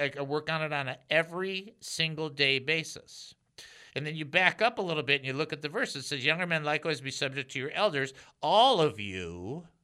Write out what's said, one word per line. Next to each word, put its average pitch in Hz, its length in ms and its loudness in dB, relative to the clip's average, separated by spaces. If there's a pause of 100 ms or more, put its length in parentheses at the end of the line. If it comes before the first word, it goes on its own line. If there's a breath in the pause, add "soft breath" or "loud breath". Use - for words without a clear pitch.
(180)
I 143 40 -2
work 147 280 -2
on 160 120 -2
it 151 100 -4
on 139 160 -2
a 123 100 -8 (120)
every 185 720 0
single 160 480 -2
day 135 300 2
basis. - 760 -6 (600 loud breath)
And 139 120 -6
then 151 80 -6
you 156 100 -6
back 175 380 2
up 233 160 2
a 208 40 -2
little 160 200 -2
bit 135 180 4
and 127 60 -8
you 135 60 -2
look 151 200 -2
at 147 100 -6
the 151 60 -4
verse. 208 280 -4
It 135 80 -8
says, 135 200 -4
"Younger 165 220 2
men 165 160 0
likewise 151 380 -2
be 135 100 -6
subject 135 420 -4
to 139 60 -6
your 135 140 -4
elders, 151 400 0 (280 loud breath)
all 208 400 6
of 120 200 2
you." 92 640 -6 (180)